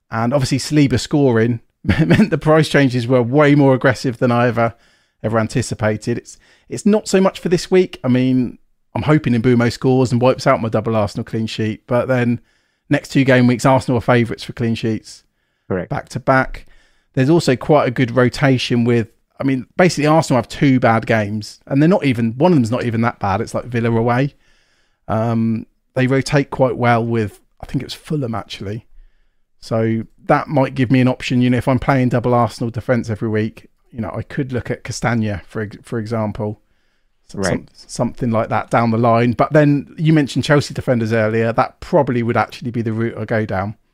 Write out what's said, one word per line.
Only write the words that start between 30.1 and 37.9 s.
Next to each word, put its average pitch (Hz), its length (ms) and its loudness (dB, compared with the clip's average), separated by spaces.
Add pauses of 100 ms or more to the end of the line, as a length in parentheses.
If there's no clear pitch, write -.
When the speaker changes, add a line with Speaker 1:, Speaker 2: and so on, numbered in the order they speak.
Speaker 1:
that 143 220 0
might 135 280 -2
give 127 160 0
me 131 100 4
an 123 60 4
option. 127 340 -2
You 123 80 2
know, 123 80 0
if 117 100 -4
I'm 131 120 0
playing 131 300 0
double 123 240 0
Arsenal 120 360 -2
defence 117 400 -4
every 113 200 -4
week, 107 380 -4 (240)
you 117 100 -10
know, 101 120 -6
I - 80 -8
could 135 300 -8
look 120 180 -6
at 120 140 -8
Castagna, 110 600 -4
for - 160 -10
ex-, 104 220 -10
for 120 160 -8
example. 107 640 -6 (680)
S-, - 60 -20
Speaker 2:
Right. 95 160 -2
Speaker 1:
some-, - 220 -6
something - 580 -6